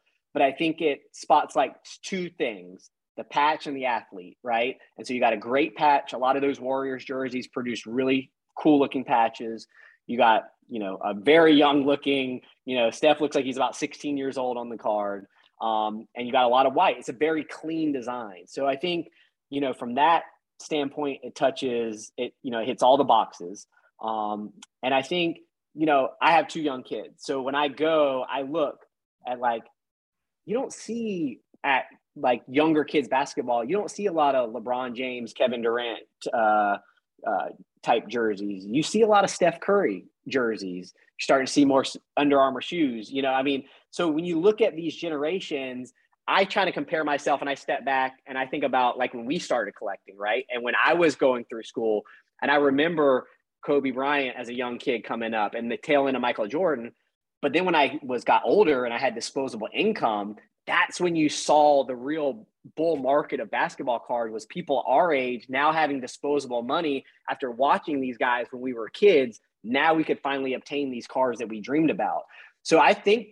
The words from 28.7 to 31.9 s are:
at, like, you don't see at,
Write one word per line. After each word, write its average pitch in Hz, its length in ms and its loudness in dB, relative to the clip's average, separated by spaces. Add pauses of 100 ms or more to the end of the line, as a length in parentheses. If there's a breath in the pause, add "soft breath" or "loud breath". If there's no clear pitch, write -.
at, 123 140 -6
like, 120 220 -2 (840)
you 202 80 -4
don't 240 180 -4
see 202 680 -6 (220)
at, 135 220 0 (320)